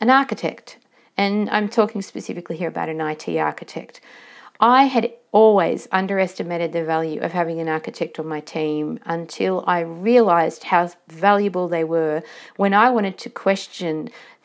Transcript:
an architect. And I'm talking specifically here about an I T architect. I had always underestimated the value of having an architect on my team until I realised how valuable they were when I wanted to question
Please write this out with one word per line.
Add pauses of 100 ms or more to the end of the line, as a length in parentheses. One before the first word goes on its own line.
an
architect. (360)
And
I'm
talking
specifically
here
about
an
I
T
architect. (600)
I
had (180)
always
underestimated
the
value
of
having
an
architect
on
my
team
until
I
realised
how (180)
valuable
they
were (340)
when
I
wanted
to
question (360)